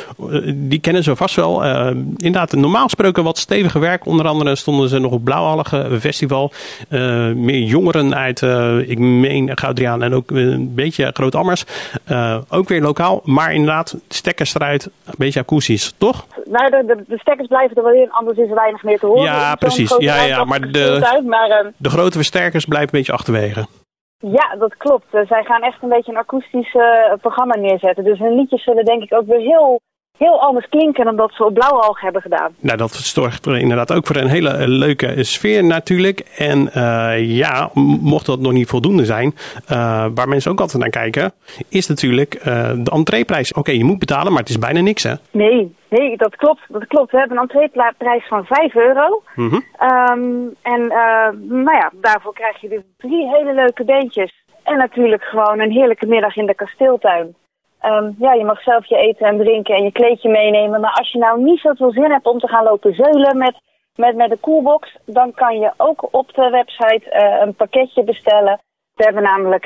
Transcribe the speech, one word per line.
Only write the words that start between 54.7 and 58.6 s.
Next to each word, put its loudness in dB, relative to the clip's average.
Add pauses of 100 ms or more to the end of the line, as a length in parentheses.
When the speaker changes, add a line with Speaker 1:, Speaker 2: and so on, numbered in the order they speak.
Speaker 2:
natuurlijk 0
gewoon 0
een 0
heerlijke 2
middag 0
in -2
de 0
kasteeltuin. 0 (440)
Ehm, 0 (100)
ja, 4
je 2
mag -2